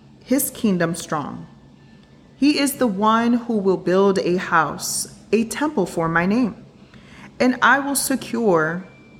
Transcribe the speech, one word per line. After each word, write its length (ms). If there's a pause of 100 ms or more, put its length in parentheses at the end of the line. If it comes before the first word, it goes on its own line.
(220)
his 280
kingdom 460
strong. 520 (880)
He 240
is 140
the 140
one 460
who 240
will 200
build 420
a 180
house, 680 (240)
a 140
temple 400
for 240
my 160
name, 300 (840)
and 220
I 180
will 160
secure 920 (340)